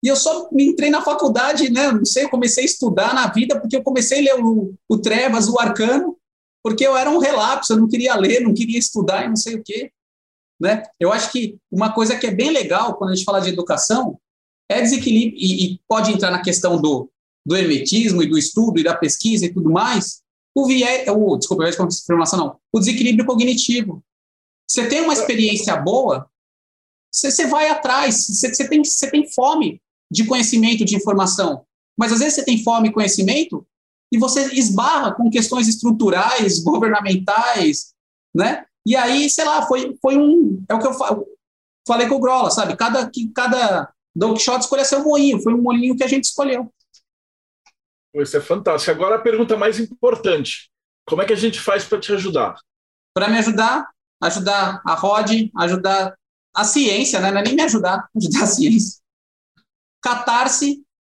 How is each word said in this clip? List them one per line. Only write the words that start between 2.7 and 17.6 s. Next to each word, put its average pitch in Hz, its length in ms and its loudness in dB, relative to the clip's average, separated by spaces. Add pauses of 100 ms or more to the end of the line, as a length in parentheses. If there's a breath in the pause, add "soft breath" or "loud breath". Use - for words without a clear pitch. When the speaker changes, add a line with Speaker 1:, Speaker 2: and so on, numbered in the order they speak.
Speaker 1:
na 254 120 0
vida 240 340 0
porque 233 160 -4
eu 254 60 -2
comecei 262 380 0
a - 20 4
ler 262 220 2
o, 214 280 2 (160)
o 220 100 2
Trevas, 226 500 0
o 240 100 4
Arcano, 233 580 2 (460)
porque 220 240 0
eu 269 100 4
era 269 140 2
um 330 80 4
relapso, 262 540 0
eu 220 60 4
não 220 100 6
queria 247 260 2
ler, 214 260 2
não 233 140 2
queria 233 240 -2
estudar 190 460 -2
e 240 40 -4
não 226 60 0
sei 226 220 -4
o 220 60 -8
quê, 220 280 -10 (680)
né? 214 240 -2 (160)
Eu 175 120 2
acho 220 200 -4
que 226 260 -4 (120)
uma 214 220 -2
coisa 226 240 0
que 240 120 -4
é - 20 -2
bem 226 200 0
legal 220 440 0
quando 190 160 -6
a 185 40 0
gente 185 100 -4
fala 196 160 0
de 185 80 -4
educação 180 680 -2 (520)
é 202 100 0
desequilíbrio, 233 560 2
e, 185 280 0
e - 240 -6
pode 220 240 0
entrar 185 180 0
na 180 120 -2
questão 175 380 0
do, 143 300 0 (340)
do 156 120 0
hermetismo 180 680 0